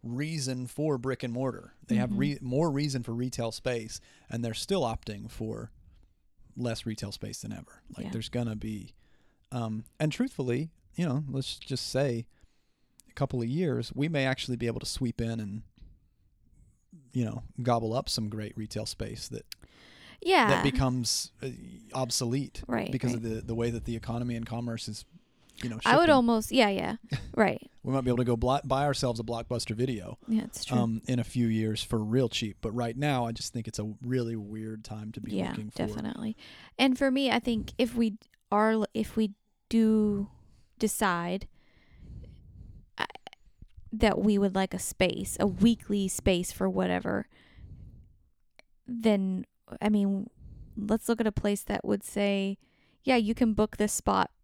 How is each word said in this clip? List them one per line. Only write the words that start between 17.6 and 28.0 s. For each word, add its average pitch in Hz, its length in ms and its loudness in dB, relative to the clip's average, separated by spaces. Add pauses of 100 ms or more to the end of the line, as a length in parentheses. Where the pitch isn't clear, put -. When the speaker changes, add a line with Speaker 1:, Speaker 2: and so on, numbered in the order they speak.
Speaker 1:
gobble 113 320 2
up 135 140 -2
some 110 200 -2
great 107 280 -8
retail 107 300 -6
space - 420 -8
that - 160 -10 (760)
Speaker 2:
Yeah. 330 280 4
Speaker 1:
that - 160 4
becomes, 131 680 0 (120)
uh, - 80 -6 (440)
obsolete 127 720 -2
Speaker 2:
Right, 120 240 -2
Speaker 1:
because 123 240 0
Speaker 2:
right. - 20 -2
Speaker 1:
of 113 60 -4
the, 113 200 -4
the 120 120 -6
way 117 160 0
that 117 140 -6
the 117 100 -2
economy 120 400 -4
and 113 100 -4
commerce 117 440 -6
is 107 160 -10 (580)
you 240 80 -4
know, 220 160 -6
Speaker 2:
I 240 100 8
would 320 80 8
Speaker 1:
shipping. 311 100 8
Speaker 2:
almost, 233 380 4
yeah, 233 160 6
yeah, 196 280 -2 (180)
Speaker 1:
<laughs> - 200 -6
Speaker 2:
right. 190 260 2 (220)
Speaker 1:
We 123 100 -2
might 135 100 2